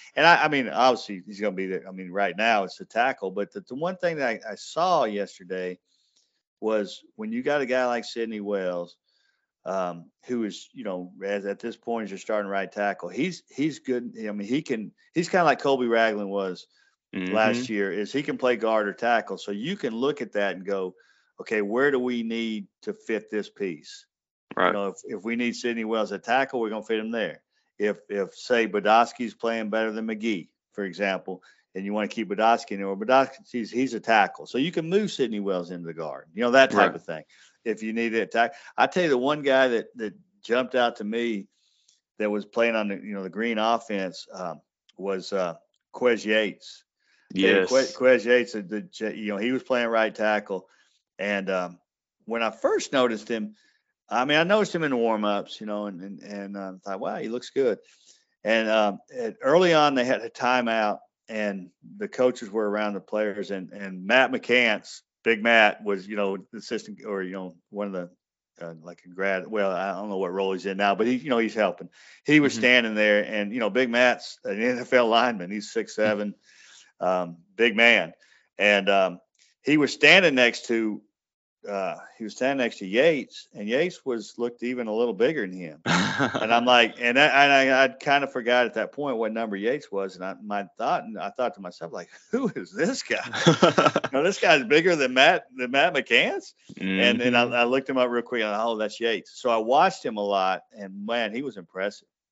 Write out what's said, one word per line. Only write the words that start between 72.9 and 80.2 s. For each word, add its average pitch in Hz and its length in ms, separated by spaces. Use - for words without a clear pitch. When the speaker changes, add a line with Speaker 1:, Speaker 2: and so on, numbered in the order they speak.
Speaker 1:
there, 104 300
and, 104 260
you 123 80
know, 104 120
Big 123 180
Matt's 120 560
an 101 160
N 123 160
F 117 160
L 120 140
lineman. 113 420
He's 104 240
six 107 220
seven, 104 400
um, 90 380
big 113 200
man. 110 380
And, 101 300
um, 92 300
he 151 140
was 139 140
standing 156 440